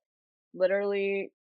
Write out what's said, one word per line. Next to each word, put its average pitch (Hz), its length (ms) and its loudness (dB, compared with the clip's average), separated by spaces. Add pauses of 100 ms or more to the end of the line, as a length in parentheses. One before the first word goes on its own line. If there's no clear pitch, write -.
(540)
literally 196 800 0 (240)